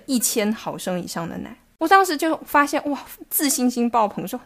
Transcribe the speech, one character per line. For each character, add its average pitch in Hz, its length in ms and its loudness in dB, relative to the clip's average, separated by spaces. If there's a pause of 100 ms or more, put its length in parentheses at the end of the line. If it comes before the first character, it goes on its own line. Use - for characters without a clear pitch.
一 262 120 2
千 214 340 0
毫 165 240 -6
升 180 240 -4
以 175 60 -8
上 165 220 -6
的 - 100 -10
奶。 - 180 -12 (220)
我 320 80 0
当 392 180 8
时 349 120 0
就 320 280 0
发 285 220 4
现， 285 240 -2
哇， 277 80 -2 (320)
自 302 180 0
信 254 220 2
心 240 180 0
爆 226 200 4
棚， - 180 -6
说 247 200 -8